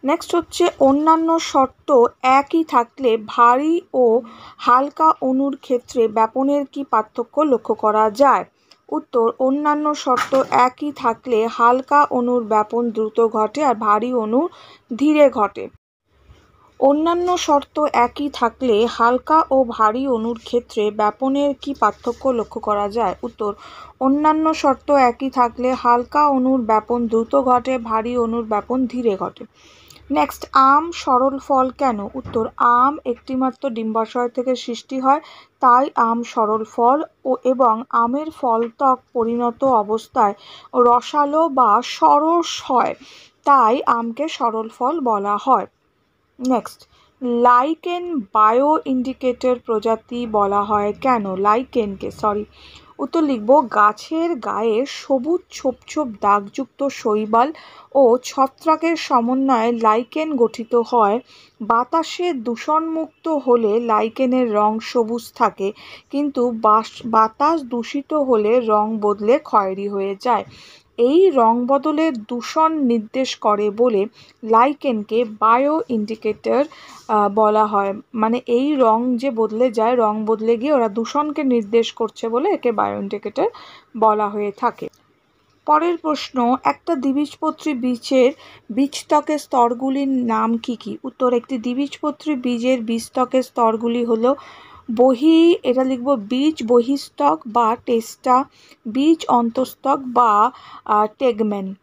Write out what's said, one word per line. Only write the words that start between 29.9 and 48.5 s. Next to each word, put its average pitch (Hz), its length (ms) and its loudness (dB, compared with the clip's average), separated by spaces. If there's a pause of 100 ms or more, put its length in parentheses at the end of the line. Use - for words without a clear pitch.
নেক্সট, 294 420 -2
আম 285 380 4
সরল 269 460 0
ফল 262 320 0
কেন? 254 300 -4 (140)
উত্তর, 240 440 -6
আম 254 480 2
একটিমাত্র 262 640 -4
ডিম্বাশয় 226 600 -4
থেকে 254 260 -4
সৃষ্টি 240 440 -10
হয়, 269 220 2 (380)
তাই 254 360 4
আম 233 280 0
সরল 220 400 -2
ফল 247 400 2 (220)
ও, 254 180 0
এবং 240 460 2
আমের 262 420 -2
ফল 233 380 -2
ত্বক 262 300 0 (140)
পরিণত 240 500 -2
অবস্থায় 220 680 0 (420)
রসালো 285 760 2
বা 240 340 2
সরস 320 840 0
হয়, 240 300 0 (480)
তাই 262 420 4
আমকে 233 420 -2
সরল 220 420 -4
ফল 269 300 -4
বলা 208 380 -2
হয়। 202 300 0 (720)
নেক্সট, 247 400 -4 (420)
লাইকেন 269 1000 0 (120)
বায়ো 247 520 2